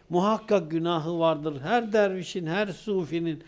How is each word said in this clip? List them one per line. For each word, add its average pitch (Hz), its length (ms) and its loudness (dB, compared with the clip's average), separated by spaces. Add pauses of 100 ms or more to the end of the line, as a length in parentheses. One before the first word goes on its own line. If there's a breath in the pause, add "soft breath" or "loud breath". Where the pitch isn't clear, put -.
muhakkak 190 640 2
günahı 165 480 0
vardır. 156 440 0
Her 220 300 0
dervişin, 190 540 0
her 196 200 0
sufinin 165 800 -4